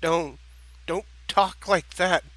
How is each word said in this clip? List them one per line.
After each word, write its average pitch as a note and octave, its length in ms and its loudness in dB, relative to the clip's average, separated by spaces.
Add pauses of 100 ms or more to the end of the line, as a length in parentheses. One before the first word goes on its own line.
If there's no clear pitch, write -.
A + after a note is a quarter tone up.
don't, E3 380 -2 (480)
don't F3+ 200 -6 (220)
talk - 400 0
like F#3+ 280 0
that. F3+ 280 2 (120)